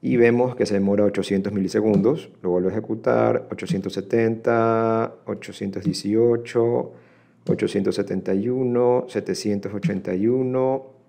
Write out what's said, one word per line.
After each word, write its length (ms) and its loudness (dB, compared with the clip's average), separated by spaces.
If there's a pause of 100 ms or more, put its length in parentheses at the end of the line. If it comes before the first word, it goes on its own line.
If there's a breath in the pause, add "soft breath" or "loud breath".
y 180 0
vemos 360 4
que 120 0
se 80 -2
demora 300 2
ochocientos 480 0
milisegundos. 760 2 (120)
Lo 80 -2
vuelvo 180 2
a 40 -2
ejecutar, 760 0
ochocientos 440 -4
setenta, 1200 0 (120)
ochocientos 560 -8
dieciocho, 1080 0 (560 loud breath)
ochocientos 480 0
setenta 380 -2
y 140 0
uno, 600 2
setecientos 680 -4
ochenta 400 -2
y 140 0
uno 640 0 (180)